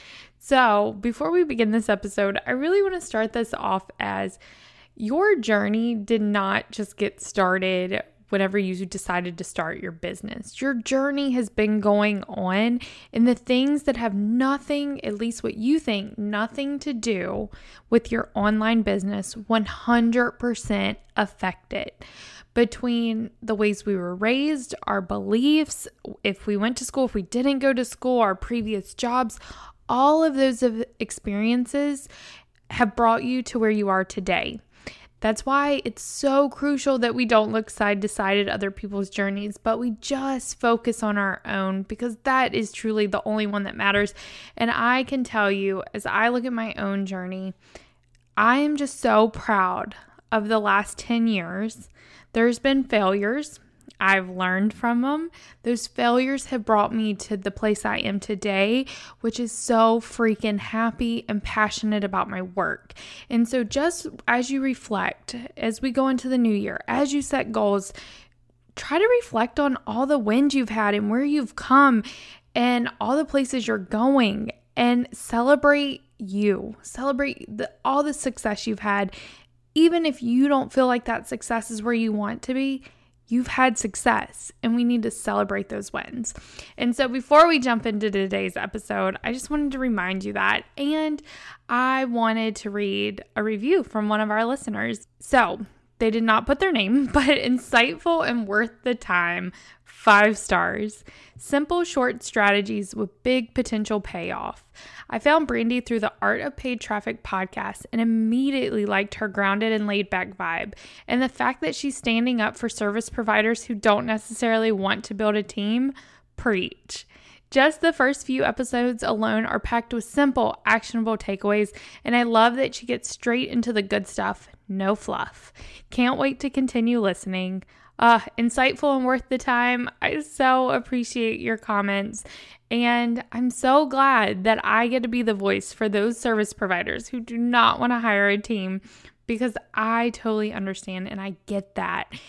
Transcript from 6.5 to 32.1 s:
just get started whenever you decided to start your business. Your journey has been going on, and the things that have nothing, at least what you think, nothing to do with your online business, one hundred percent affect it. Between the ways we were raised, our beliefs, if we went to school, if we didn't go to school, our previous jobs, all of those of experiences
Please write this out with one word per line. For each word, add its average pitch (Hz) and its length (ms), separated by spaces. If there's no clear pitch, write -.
just - 280
get - 240
started 185 840
whenever 196 300
you 185 260
decided 180 520
to 180 60
start 165 380
your 180 100
business. - 680
Your 269 140
journey 269 560
has 247 180
been 214 300
going 208 460
on, 202 540
and 233 160
the 247 80
things 269 480
that 269 140
have 233 160
nothing, 269 880
at 208 120
least 226 280
what - 140
you 262 220
think, 214 380
nothing 226 600
to 285 140
do 208 560
with 233 220
your 226 240
online 214 480
business, 196 500
one 220 320
hundred 233 680
percent 214 640
affect - 560
it. - 320
Between 233 800
the 220 140
ways 208 300
we 202 100
were 180 200
raised, 254 680
our 202 160
beliefs, 220 880
if 196 240
we 208 120
went 226 200
to 254 80
school, 269 200
if - 80
we 208 80
didn't 254 380
go 269 120
to 247 140
school, 254 340
our 202 160
previous 214 580
jobs, 247 460
all 285 340
of 320 140
those 269 260
of 233 220
experiences 240 1120